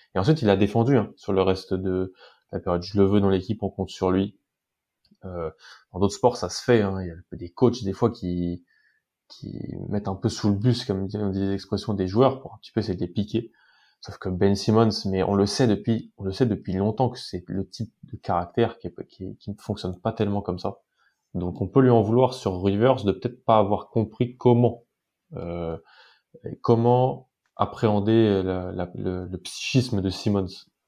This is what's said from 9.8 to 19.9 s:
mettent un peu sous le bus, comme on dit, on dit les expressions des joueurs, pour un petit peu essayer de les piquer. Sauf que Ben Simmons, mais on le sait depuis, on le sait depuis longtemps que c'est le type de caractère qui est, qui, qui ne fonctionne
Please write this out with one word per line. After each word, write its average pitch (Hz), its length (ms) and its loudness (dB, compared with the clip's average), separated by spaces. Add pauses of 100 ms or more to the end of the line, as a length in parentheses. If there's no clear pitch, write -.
mettent 101 180 -4
un 95 80 -2
peu 104 140 -2
sous - 180 -2
le 101 80 4
bus, 113 300 2
comme 95 180 -2
on - 40 -4
dit, 101 100 -6
on 104 120 -2
dit 95 120 -2
les 98 120 0
expressions 101 400 -4
des 98 140 0
joueurs, 123 320 4
pour - 140 -18
un - 60 -20
petit - 120 -20
peu - 80 -2
essayer 95 160 -2
de 90 60 -6
les 90 100 -6
piquer. 104 400 -4 (500)
Sauf - 160 -16
que - 100 -10
Ben 95 260 2
Simmons, 110 360 4 (160)
mais 95 180 0
on 95 100 0
le 101 120 4
sait 127 200 0
depuis, 110 520 0
on 101 80 -8
le 95 80 -4
sait 131 120 0
depuis 98 280 -2
longtemps 107 360 0
que - 80 -14
c'est - 300 -12
le 95 220 -6
type - 240 -12 (100)
de - 140 -16
caractère 92 600 -2
qui - 100 -12
est, 87 200 -14
qui, 98 300 -14
qui - 140 -12
ne 101 60 -10
fonctionne 98 400 -6